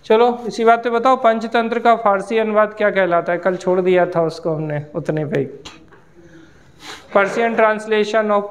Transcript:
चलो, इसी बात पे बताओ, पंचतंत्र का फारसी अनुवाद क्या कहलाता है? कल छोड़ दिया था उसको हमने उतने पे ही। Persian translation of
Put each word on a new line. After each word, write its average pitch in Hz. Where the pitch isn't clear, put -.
चलो, 233
इसी 220
बात 233
पे 247
बताओ, 233
पंचतंत्र 226
का 233
फारसी 202
अनुवाद 214
क्या 208
कहलाता 175
है? 175
कल 185
छोड़ 185
दिया 180
था 170
उसको 160
हमने 151
उतने 156
पे 143
ही। 131
Persian 214
translation 214
of 202